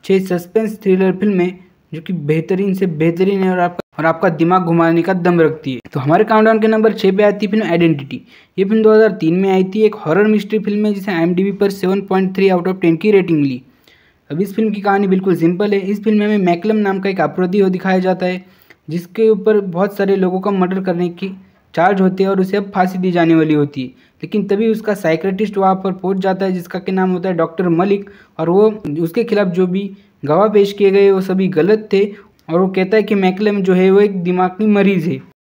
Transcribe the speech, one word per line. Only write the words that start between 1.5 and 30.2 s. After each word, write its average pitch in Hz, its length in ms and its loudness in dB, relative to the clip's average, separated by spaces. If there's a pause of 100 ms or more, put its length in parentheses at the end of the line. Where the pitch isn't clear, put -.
जो 156 80 -12
कि 165 120 -8
बेहतरीन 165 640 -2
से 190 140 -2
बेहतरीन 170 540 0
है 185 100 0
और 180 80 -2
आपका, 175 280 -4 (100)
और 156 80 -2
आपका 165 280 0
दिमाग 175 300 2
घुमाने 165 380 2
का 190 120 0
दम 175 260 2
रखती 147 340 0
है। 117 60 -10 (120)
तो 143 80 -4
हमारे 165 240 2
काउंटडाउन 220 360 4
के 220 80 2
नंबर 220 260 2
छः 196 220 0
पे 208 80 2
आती 208 220 0
है 185 60 -2
फिल्म 214 140 0
आइडेंटिटी। 160 560 0 (360)
ये 196 60 0
फिल्म 220 180 0
दो 220 120 2
हज़ार 214 260 4
तीन 165 200 0
में 196 100 0
आई 185 140 2
थी। 208 200 -2
एक 214 120 2
हॉरर 180 300 0
मिस्ट्री 214 340 0
फिल्म 208 260 -2
है 208 80 -2
जिसे 196 180 -8
आईएमडीबी 180 420 0
पर 202 180 0
सेवन 190 300 -2
पॉइंट 190 340 -2
थ्री 190 140 2
out 180 180 0
of 185 160 -4
ten 165 180 2
की 214 100 2
रेटिंग 170 280 2
मिली। 131 220 -2 (680)
अब 151 100 -6
इस 196 140 -4
फिल्म 220 180 -2
की 202 80 -8
कहानी 196 280 0
बिल्कुल 190 280 2
सिंपल 180 360 0
है। 196 100 0
इस 202 220 -6
फिल्म 214 140 2
में 208 80 0
हमें 208 200 0
मैकलम 175 320 0
नाम 196 220 0
का 196 80 -2
एक 190 120 -4
अपराधी 180 400 0
को 190 80 4
दिखाया 190 300 0
जाता 185 280 -2
है 180 180 -6 (440)
जिसके 175 420 -2
ऊपर 214 320 2
बहुत 190 340 -4
सारे 196 200 0
लोगों 185 240 0
का 208 100 -4
मर्डर 185 320 0
करने 175 280 -2
की 190 200 -10 (440)
चार्ज 190 260 2
होते 185 220 2
हैं 190 80 0
और 190 100 0
उसे 190 160 0
अब 202 180 -4
फांसी 185 240 -2
दी 185 140 -2
जाने 165 220 2
वाली 156 200 2
होती 147 280 -2
है। 127 60 -10 (340)
लेकिन 190 240 -4
तभी 202 220 0
उसका 220 260 -2
साइकियाट्रिस्ट 190 640 -2
वहाँ 190 160 4
पर 190 200 -4
पहुँच 190 240 -4
जाता 190 280 -2
है 185 60 -2
जिसका 180 260 -8
के 185 140 -6
नाम 185 180 0
होता 180 180 -2
है 180 80 -2
डॉक्टर 165 340 -2
मलिक, 196 380 0 (300)
और 160 120 -2
वो, 214 200 4 (300)
उसके 170 240 -2
खिलाफ 208 240 0
जो 180 180 0
भी 190 240 -4 (320)